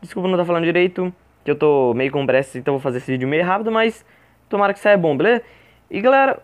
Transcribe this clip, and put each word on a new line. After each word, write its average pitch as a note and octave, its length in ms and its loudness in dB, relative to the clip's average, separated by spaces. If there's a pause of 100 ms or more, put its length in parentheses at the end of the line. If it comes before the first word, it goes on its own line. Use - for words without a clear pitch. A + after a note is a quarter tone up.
Desculpa F3+ 280 -8
não F#3 100 0
tá F3 60 -2
falando E3+ 200 -2
direito, F3+ 500 -2 (300)
que D3 60 -2
eu D3 60 0
tô C#3 380 2
meio C3 160 -2
com C#3 160 -4
pressa, C3 320 0
então C#3 160 -2
vou C3 60 -4
fazer B2+ 180 -4
esse B2+ 140 -6
vídeo B2+ 160 -2
meio D#3 160 0
rápido, G#3 260 -2
mas A3 340 -2 (440)
tomara G3+ 240 0
que G3+ 80 -12
saia G#3 160 4
bom, D#3+ 200 0
beleza? A3 260 0 (480)
E G3 100 -8
galera, C4+ 440 2